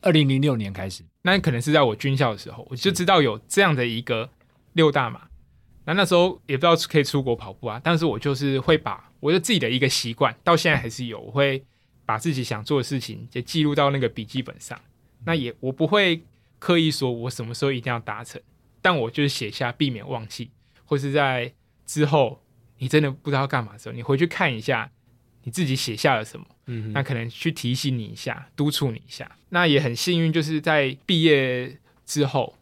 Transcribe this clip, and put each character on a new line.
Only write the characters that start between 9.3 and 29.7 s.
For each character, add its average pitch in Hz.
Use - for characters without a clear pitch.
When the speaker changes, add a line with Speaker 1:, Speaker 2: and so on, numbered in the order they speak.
Speaker 2:
就 185
自 226
己 175
的 117
一 127
个 131
习 117
惯， 123
到 170
现 165
在 143
还 113
是 123
有， 110
我 104
会 135
把 110
自 151
己 127
想 110
做 143
的 123
事 135
情 113
就 123
记 160
录 147
到 143
那 139
个 123
笔 113
记 131
本 -
上。 -
那 165
也， 120
我 131
不 160
会 175
刻 175
意 160
说 131
我 120
什 120
么 117
时 -
候 139
一 127
定 123
要 117
达 110
成， -
但 180
我 113
就 151
是 143
写 107
下， 123
避 139
免 117
忘 117
记， -
或 147
是 135
在 131
之 151
后 139
你 131
真 151
的 143
不 147
知 139
道 135
干 127
嘛 101
的 107
时 -
候， 120
你 120
回 135
去 170
看 165
一 110
下 113
你 120
自 -
己 131
写 120
下 131
了 110
什 -
么， -
Speaker 3:
嗯 113
哼。 107
Speaker 2:
那 135
可 135
能 117
去 165
提 123
醒 135
你 110
一 110
下， -
督 143
促 139
你 113
一 -
下。 -
那 175
也 143